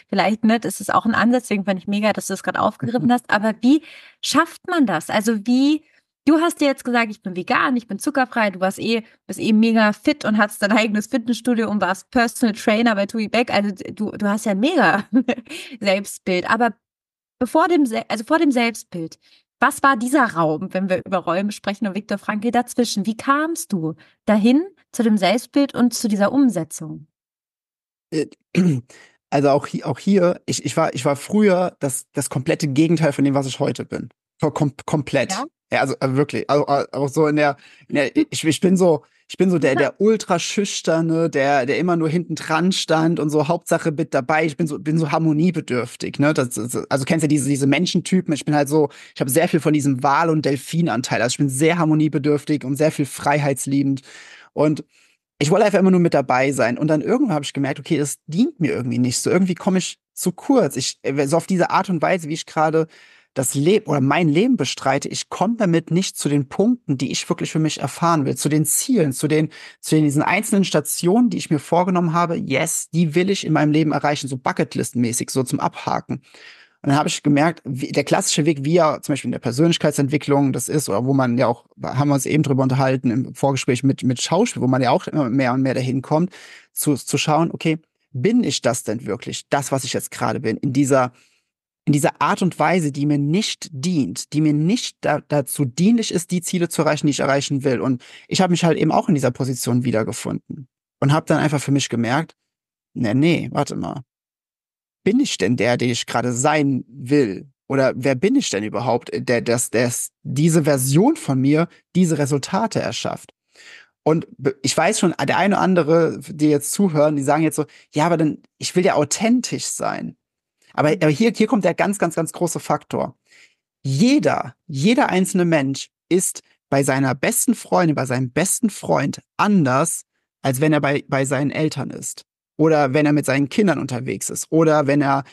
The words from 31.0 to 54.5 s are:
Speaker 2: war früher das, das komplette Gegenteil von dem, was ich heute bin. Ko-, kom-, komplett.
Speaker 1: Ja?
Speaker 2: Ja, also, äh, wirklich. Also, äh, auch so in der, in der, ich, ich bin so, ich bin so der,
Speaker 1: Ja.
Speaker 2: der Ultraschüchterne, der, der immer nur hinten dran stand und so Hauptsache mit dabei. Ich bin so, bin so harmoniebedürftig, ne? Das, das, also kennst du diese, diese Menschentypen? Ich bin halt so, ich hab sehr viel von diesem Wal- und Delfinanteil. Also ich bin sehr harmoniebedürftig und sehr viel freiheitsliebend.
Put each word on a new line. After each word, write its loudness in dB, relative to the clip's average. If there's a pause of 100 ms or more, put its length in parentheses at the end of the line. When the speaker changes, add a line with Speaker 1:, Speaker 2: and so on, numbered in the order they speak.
Speaker 2:
war 0
früher 2
das, -6
das -4
komplette -2
Gegenteil 2
von 0
dem, 2
was 0
ich -8
heute -4
bin. -10 (320)
Ko-, 0
kom-, -2 (100)
komplett. -2
Speaker 1:
Ja? -6 (280)
Speaker 2:
Ja, 2
also, -2
äh, -2
wirklich. -2
Also, 2
äh, 0
auch -2
so 0
in 0
der, 2 (320)
in -6
der, 0
ich, -2
ich 0
bin 4
so, 2 (220)
ich -10
bin 2
so 2
der, 2
Speaker 1:
Ja. 0
Speaker 2:
der 0
Ultraschüchterne, 0
der, 2
der 0
immer 0
nur 0
hinten -2
dran 0
stand 0
und -2
so 0
Hauptsache -2
mit -4
dabei. 0
Ich -4
bin 0
so, -6
bin -2
so 0
harmoniebedürftig, -2
ne? 4
Das, 0
das, -6 (140)
also 0
kennst 0
du 2
diese, 0
diese 0
Menschentypen? 0
Ich -6
bin 0
halt 2
so, 2 (240)
ich -4
hab -4
sehr 2
viel 2
von 2
diesem 0
Wal- 2
und 2
Delfinanteil. -2
Also 0
ich -6
bin 0
sehr 2
harmoniebedürftig 0
und -4
sehr 2
viel -2
freiheitsliebend. -2 (500)